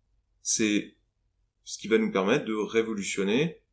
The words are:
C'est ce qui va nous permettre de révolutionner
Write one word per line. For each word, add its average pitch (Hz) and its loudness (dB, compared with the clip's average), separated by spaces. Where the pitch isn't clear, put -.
C'est - 0
ce - -12
qui - -12
va 110 4
nous 110 2
permettre 104 2
de 110 -6
révolutionner 107 -2